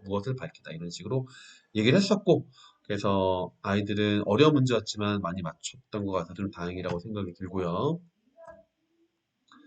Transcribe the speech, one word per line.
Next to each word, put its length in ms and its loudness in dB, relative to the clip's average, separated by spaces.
무엇을 300 -4
밝히다, 360 -12
이런 180 -10
식으로 380 -4
얘기를 220 6
했었고, 500 4
그래서 680 0
아이들은 640 0
어려운 280 6
문제였지만 680 0
많이 200 -4
맞췄던 640 -8
것 80 -4
같아서 220 -4
좀 160 -4
다행이라고 480 -6
생각이 340 -8
들고요. 640 -4